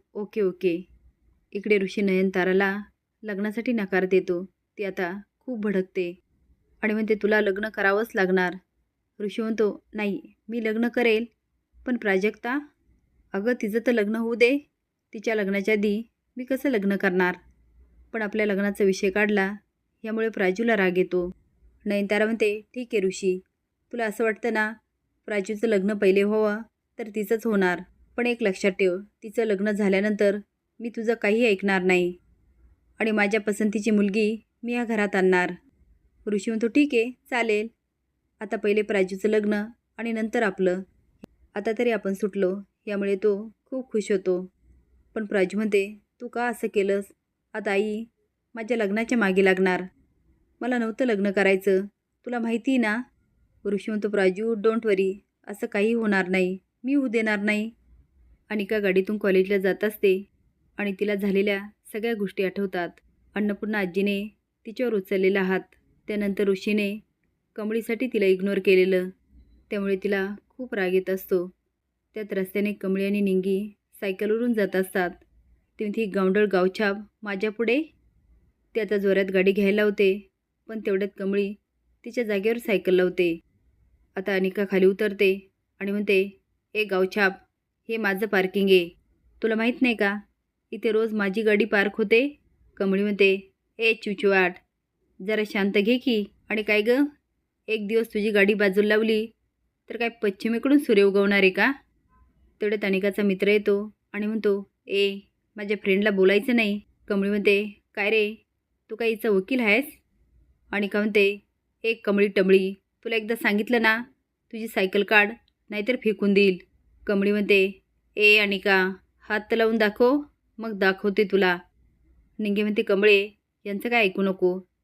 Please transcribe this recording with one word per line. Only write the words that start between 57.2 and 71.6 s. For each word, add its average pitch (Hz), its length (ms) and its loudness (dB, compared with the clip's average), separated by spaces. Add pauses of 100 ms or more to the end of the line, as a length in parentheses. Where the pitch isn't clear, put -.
नाही." 214 300 -2 (800)
अनिका 214 300 -4
गाडीतून 190 380 0
कॉलेजला 196 400 2
जात 185 260 -2
असते 208 300 2 (640)
आणि 202 220 -4
तिला 208 160 -2
झालेल्या 196 440 0 (340)
सगळ्या 233 200 -4
गोष्टी 202 300 -4
आठवतात. 185 460 -4 (460)
अन्नपूर्णा 208 440 -4
आजीने 196 380 0 (480)
तिच्यावर 226 280 -4
उचललेला 190 480 0
हात, 185 200 0 (460)
त्यानंतर 202 420 -2
ऋषीने 202 400 -2 (640)
कमळीसाठी 220 580 -4
तिला 202 120 2
इग्नोर 190 400 2
केलेलं, 185 440 4 (600)
त्यामुळे 196 340 -2
तिला 196 240 -2 (220)
खूप 247 240 -14
राग 185 200 -2
येत 185 160 0
असतो. 190 380 -2 (680)